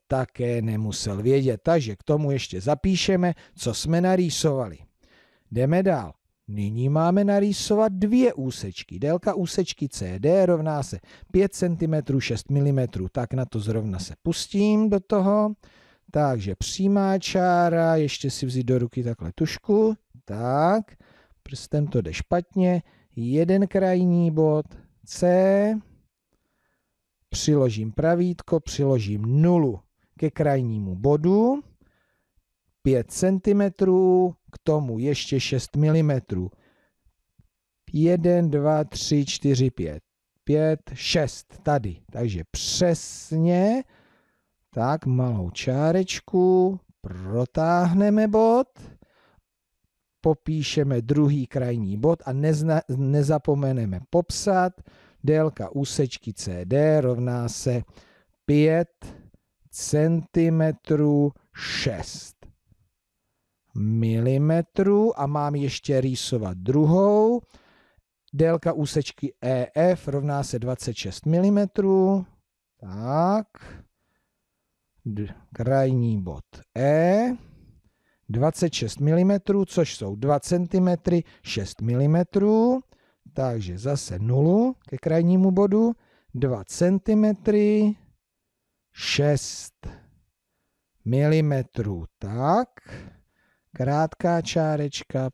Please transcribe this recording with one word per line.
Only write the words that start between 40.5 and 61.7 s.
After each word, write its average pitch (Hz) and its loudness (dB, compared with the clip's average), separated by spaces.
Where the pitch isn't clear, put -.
šest - -4
tady. 110 -2
Takže 110 -6
přesně. 175 -2
Tak, 135 -4
malou 123 -2
čárečku. 185 0
Protáhneme 170 0
bod. 226 4
Popíšeme 147 -2
druhý 143 2
krajní 120 -4
bod 156 0
a 131 -6
nezna-, 156 0
nezapomeneme 139 0
popsat. 185 0
Délka 156 0
úsečky 135 -4
C 90 -8
D 147 4
rovná 123 -2
se 120 -4
pět 156 0
centimetrů, 156 2
šest - -8